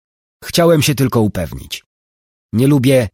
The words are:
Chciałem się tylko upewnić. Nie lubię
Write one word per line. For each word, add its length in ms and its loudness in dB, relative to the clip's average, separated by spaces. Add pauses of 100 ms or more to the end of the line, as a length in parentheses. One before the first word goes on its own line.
(440)
Chciałem 380 2
się 120 0
tylko 260 0
upewnić. 640 -6 (680)
Nie 140 0
lubię 480 2